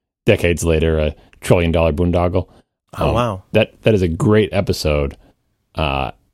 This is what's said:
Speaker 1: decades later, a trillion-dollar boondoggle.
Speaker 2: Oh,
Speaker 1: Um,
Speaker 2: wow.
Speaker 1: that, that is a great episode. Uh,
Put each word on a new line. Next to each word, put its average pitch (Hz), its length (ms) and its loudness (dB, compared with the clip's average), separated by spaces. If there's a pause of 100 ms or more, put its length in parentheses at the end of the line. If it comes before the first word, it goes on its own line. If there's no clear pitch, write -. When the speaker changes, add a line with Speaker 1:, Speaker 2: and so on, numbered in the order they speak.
(280)
Speaker 1:
decades 85 360 0
later, 80 360 0
a 76 160 -2 (260)
trillion-dollar 82 520 2
boondoggle. 87 540 0 (520)
Speaker 2:
Oh, - 80 -2
Speaker 1:
Um, - 80 0
Speaker 2:
wow. 113 280 -2 (100)
Speaker 1:
that, - 280 0
that 110 140 2
is 95 80 2
a 92 40 0
great 104 460 0
episode. 76 640 -2 (560)
Uh, 67 380 -4 (220)